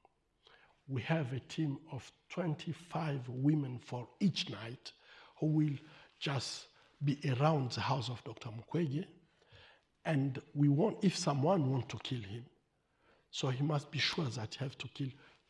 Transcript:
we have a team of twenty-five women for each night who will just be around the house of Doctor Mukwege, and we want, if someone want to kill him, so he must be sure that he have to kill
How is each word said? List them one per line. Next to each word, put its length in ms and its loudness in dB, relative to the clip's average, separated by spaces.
we 140 -2
have 320 -2
a 60 -4
team 380 -2
of 180 -12
twenty-five 960 -4
women 520 2
for 280 -8
each 300 2
night 420 -10
who 120 0
will 280 4
just 480 -4
be 160 2
around 340 4
the 100 -4
house 280 0
of 140 -8
Doctor 260 -10
Mukwege, 560 -2
and 360 2
we 160 6
want, 340 4
if 140 4
someone 520 4
want 200 0
to 80 -8
kill 240 -6
him, 240 -10
so 200 -2
he 140 0
must 280 0
be 80 -2
sure 260 2
that 300 -4
he 80 -6
have 140 -6
to 120 -10
kill 200 -6